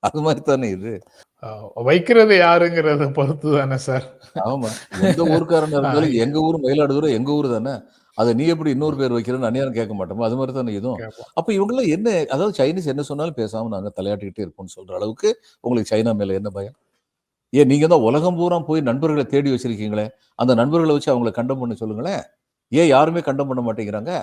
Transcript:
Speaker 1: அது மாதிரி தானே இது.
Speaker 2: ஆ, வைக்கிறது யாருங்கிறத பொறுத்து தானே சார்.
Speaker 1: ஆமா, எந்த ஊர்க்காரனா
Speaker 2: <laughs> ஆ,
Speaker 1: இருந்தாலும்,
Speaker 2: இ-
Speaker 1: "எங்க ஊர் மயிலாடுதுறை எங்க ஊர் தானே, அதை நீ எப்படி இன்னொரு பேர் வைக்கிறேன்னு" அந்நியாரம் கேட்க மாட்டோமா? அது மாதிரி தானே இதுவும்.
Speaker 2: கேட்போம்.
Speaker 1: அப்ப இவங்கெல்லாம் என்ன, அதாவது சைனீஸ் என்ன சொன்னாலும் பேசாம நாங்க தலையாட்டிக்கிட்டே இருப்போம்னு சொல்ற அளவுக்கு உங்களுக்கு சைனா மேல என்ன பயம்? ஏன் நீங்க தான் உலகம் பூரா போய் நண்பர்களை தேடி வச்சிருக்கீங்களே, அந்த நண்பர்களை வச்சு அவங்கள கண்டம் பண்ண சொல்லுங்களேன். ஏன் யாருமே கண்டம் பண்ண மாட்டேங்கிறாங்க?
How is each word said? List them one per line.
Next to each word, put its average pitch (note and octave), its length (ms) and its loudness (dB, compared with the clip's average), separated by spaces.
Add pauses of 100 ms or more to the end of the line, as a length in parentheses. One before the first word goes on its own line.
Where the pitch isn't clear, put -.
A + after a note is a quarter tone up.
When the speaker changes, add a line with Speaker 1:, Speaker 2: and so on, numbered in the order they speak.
Speaker 1:
அது B2+ 180 -2
மாதிரி D3 200 0
தானே C3 280 0
இது. G2 240 -6 (500)
Speaker 2:
ஆ, G#2+ 60 -14 (260)
வைக்கிறது G3 640 6
யாருங்கிறத E3+ 760 4
பொறுத்து D3 400 -2
தானே C#3 240 0
சார். B2+ 280 -4 (300)
Speaker 1:
ஆமா, A#2+ 340 -4 (320)
எந்த E3+ 240 4
ஊர்க்காரனா D#3+ 520 2
Speaker 2:
<laughs> - 20 2
ஆ, - 0 -
Speaker 1:
இருந்தாலும், D3 320 2
Speaker 2:
இ- B2+ 40 -2
Speaker 1:
"எங்க B2+ 240 0
ஊர் D#3+ 220 0
மயிலாடுதுறை C#3+ 500 2
எங்க B2+ 220 0
ஊர் D3 180 0
தானே, A#2+ 240 -4 (440)
அதை A#2 160 4
நீ C#3 120 0
எப்படி D#3+ 240 0
இன்னொரு C#3+ 260 -2
பேர் C3 160 0
வைக்கிறேன்னு" B2 320 -2
அந்நியாரம் B2+ 280 -2
கேட்க A2 220 -4
மாட்டோமா? G2 300 -6
அது A2+ 120 -2
மாதிரி C3 160 -4
தானே B2+ 200 -4
இதுவும். G#2 240 -6
Speaker 2:
கேட்போம். A2 380 -16
Speaker 1:
அப்ப F#3+ 180 -2
இவங்கெல்லாம் G#3 360 0
என்ன, F#3 400 0
அதாவது D3+ 360 0
சைனீஸ் E3 220 -2
என்ன C#3+ 160 -4
சொன்னாலும் D3 320 -6
பேசாம A2+ 340 -6
நாங்க G2+ 280 -8
தலையாட்டிக்கிட்டே G2 480 -6
இருப்போம்னு F2+ 300 -16
சொல்ற - 200 -16
அளவுக்கு G#2+ 360 -2 (300)
உங்களுக்கு A#2 360 0
சைனா A2 180 2
மேல G2 200 -2
என்ன G2+ 160 -4
பயம்? G2 280 -12 (760)
ஏன் C3+ 140 6
நீங்க D3 200 4
தான் E3 140 6
உலகம் D#3 360 2
பூரா F3 220 0
போய் D#3 220 -2
நண்பர்களை C#3+ 440 0
தேடி C#3 260 2
வச்சிருக்கீங்களே, G#2+ 560 -2 (280)
அந்த B2+ 200 2
நண்பர்களை D3+ 400 2
வச்சு C#3+ 160 -2
அவங்கள A#2+ 200 2
கண்டம் B2+ 280 -4
பண்ண A#2+ 160 -6
சொல்லுங்களேன். A2+ 480 -6 (500)
ஏன் D#3+ 140 4
யாருமே D#3 340 4
கண்டம் C#3 280 -4
பண்ண B2+ 140 -4
மாட்டேங்கிறாங்க? A2 500 -6 (100)